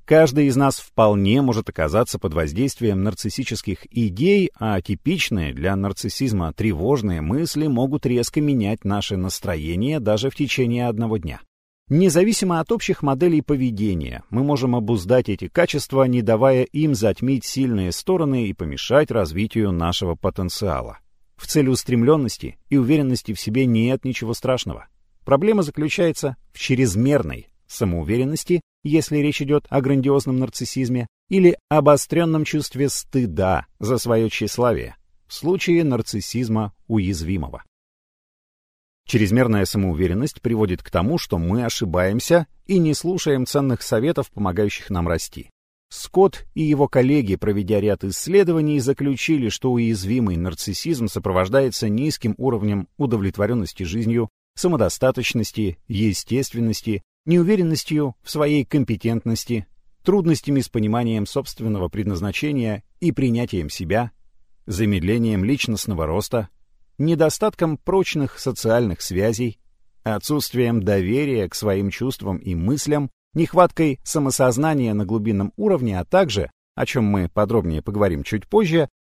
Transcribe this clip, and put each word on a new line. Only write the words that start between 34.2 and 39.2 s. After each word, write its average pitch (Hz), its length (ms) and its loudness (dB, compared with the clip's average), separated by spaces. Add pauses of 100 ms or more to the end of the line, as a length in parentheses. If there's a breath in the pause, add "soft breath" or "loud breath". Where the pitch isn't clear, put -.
тщеславие, 104 680 -2 (300)
в - 80 -16
случае 170 480 0
нарциссизма 113 880 -2 (140)
уязвимого. 90 800 -2 (1400)
Чрезмерная 107 560 4